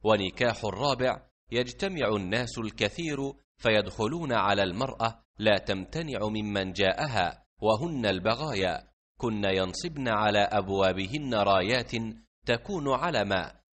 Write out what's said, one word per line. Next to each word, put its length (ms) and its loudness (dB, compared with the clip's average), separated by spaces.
ونكاح 600 2
الرابع 560 0
يجتمع 560 -2
الناس 500 -2
الكثير 600 -4
فيدخلون 760 0
على 300 2
المرأة 600 -2
لا 180 4
تمتنع 720 -6
ممن 440 -2
جاءها، 720 0
وهن 440 0
البغايا، 840 0
كن 260 -2
ينصبن 600 -2
على 320 4
أبوابهن 920 2
رايات 580 2
تكون 440 -2
علما 600 0